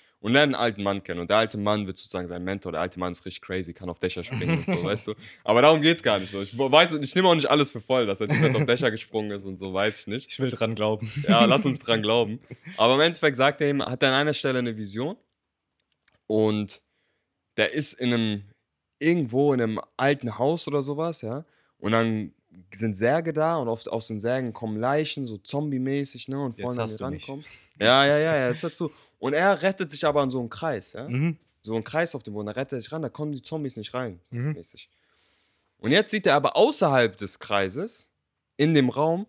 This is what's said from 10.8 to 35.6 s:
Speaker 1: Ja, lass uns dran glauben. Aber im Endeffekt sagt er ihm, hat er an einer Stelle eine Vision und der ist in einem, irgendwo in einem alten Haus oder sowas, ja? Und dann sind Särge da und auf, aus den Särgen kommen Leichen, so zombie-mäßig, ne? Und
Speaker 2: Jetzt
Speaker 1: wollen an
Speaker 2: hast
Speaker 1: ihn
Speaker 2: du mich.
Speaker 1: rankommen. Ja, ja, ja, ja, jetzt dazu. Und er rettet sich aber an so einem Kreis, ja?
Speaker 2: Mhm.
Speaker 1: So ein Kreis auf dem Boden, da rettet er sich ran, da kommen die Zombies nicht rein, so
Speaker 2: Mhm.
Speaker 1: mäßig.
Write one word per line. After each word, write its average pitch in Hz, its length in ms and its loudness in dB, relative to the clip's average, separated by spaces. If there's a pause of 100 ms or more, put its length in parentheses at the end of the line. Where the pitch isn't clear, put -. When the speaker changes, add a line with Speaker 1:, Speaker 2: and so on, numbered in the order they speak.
Speaker 1:
Ja, 117 200 8
lass 127 180 4
uns 135 140 0
dran 113 240 0
glauben. 110 380 2 (360)
Aber 117 200 6
im 143 40 4
Endeffekt 160 360 2
sagt 139 240 2
er 147 100 2
ihm, 139 120 0
hat 123 200 -4
er 139 80 6
an 131 60 2
einer 147 180 2
Stelle 131 240 0
eine 120 180 -4
Vision 110 400 -6 (1120)
und 107 560 0 (760)
der 107 160 2
ist 143 220 -4
in 123 180 -2
einem, 110 300 0 (560)
irgendwo 143 560 2
in 123 60 0
einem 110 200 -2 (160)
alten 131 420 0
Haus 151 300 0
oder 143 140 -2
sowas, 151 400 -6
ja? 123 220 -8 (340)
Und 104 140 -2
dann 113 400 0 (400)
sind 104 220 -4
Särge 147 380 0
da 156 240 0
und 131 120 -4
auf, 113 180 -4
aus 113 220 -6
den 110 120 -6
Särgen 120 320 -2
kommen 110 260 -8
Leichen, 139 480 -2
so 110 120 -10
zombie-mäßig, 139 880 -4
ne? 135 120 -6
Und 123 180 -6
Speaker 2:
Jetzt 107 80 -6
Speaker 1:
wollen 123 120 -4
an 117 40 -2
Speaker 2:
hast 110 120 -4
Speaker 1:
ihn 107 40 -10
Speaker 2:
du 123 120 -8
mich. 151 180 -10
Speaker 1:
rankommen. 139 160 -12 (360)
Ja, 127 260 6
ja, 147 120 4
ja, 160 180 2
ja, 127 140 2
jetzt 123 120 -4
dazu. 165 300 -6 (260)
Und 131 160 -2
er 185 280 4
rettet 190 280 -2
sich 147 160 -6
aber 147 160 2
an 131 80 0
so 127 80 -2
einem 120 120 -4
Kreis, 139 420 -6
ja? 127 160 -12
Speaker 2:
Mhm. 151 300 -2 (240)
Speaker 1:
So 110 140 -6
ein 110 80 -4
Kreis 165 300 -4
auf 127 80 -10
dem 107 120 -12
Boden, 104 120 -6
da 107 60 -6
rettet 135 220 -6
er 123 60 -6
sich 113 120 -14
ran, 160 100 -8
da 135 60 -4
kommen 151 240 -8
die 131 100 -10
Zombies 151 340 -8
nicht - 180 -12
rein, 113 260 -6 (100)
so 120 60 -10
Speaker 2:
Mhm. 135 160 -4
Speaker 1:
mäßig. - 360 -16 (880)